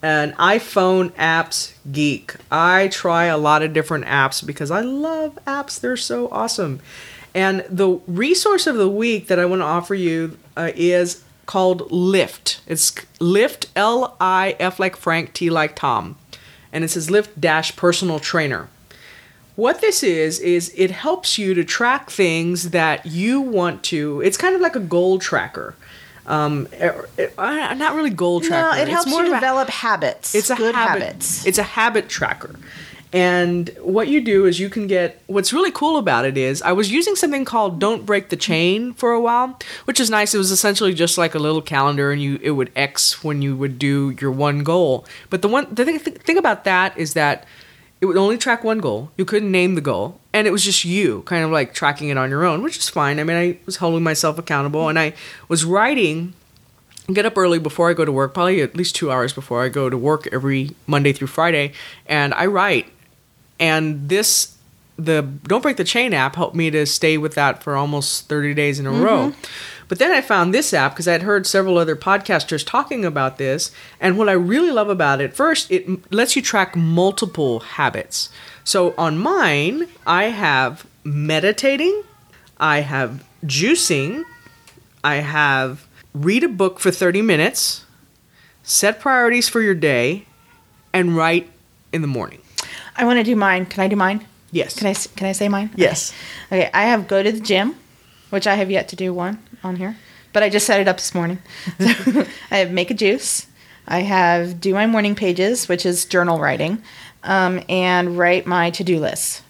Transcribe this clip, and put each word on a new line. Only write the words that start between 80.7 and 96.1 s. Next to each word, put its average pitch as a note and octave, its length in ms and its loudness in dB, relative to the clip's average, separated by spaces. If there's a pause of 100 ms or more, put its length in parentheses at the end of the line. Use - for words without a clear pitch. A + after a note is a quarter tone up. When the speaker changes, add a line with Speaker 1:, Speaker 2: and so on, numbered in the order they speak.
Speaker 1:
meditating, G#3+ 1000 0 (540)
I D3+ 220 2
have C3+ 460 -4 (200)
juicing, F3 800 0 (800)
I D3 120 2
have C#3+ 720 0 (280)
read G3 320 2
a - 20 2
book F#3+ 320 0
for F#3+ 100 2
thirty F3+ 320 2
minutes, G3 600 0 (800)
set - 380 0
priorities A#3+ 480 2
for A#3 120 0
your G3+ 140 2
day, D3+ 500 0 (680)
and F3 240 2
write E3+ 320 2 (420)
in E3 100 -4
the D3 60 -2
morning. A#2+ 320 -6 (560)
Speaker 2:
I B3+ 80 -2
wanna A#3+ 220 4
do A#3+ 100 2
mine. F#3+ 300 2
Can F#3+ 180 -2
I F#3+ 60 2
do G#3 80 0
mine? G3+ 280 0 (280)
Speaker 1:
Yes. E3 200 -2
Speaker 2:
Can G#3 140 -2
I F#3+ 40 2
s-, - 260 -6
can F#3+ 100 -4
I F#3+ 60 -2
say G3+ 160 0
mine? G3+ 260 -2
Speaker 1:
Yes. - 380 0 (360)